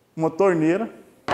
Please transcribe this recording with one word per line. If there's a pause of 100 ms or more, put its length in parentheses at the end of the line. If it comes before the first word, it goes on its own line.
(160)
uma
torneira, (420)